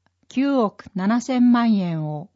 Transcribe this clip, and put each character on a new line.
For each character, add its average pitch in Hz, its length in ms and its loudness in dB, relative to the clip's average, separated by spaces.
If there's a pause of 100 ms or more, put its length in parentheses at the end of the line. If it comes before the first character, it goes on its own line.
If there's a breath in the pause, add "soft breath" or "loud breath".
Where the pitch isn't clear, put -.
(280)
九 277 240 -2
億 233 320 -2 (100)
七 214 280 -2
千 247 280 2
万 233 260 2
円 165 300 -4
を 151 300 -10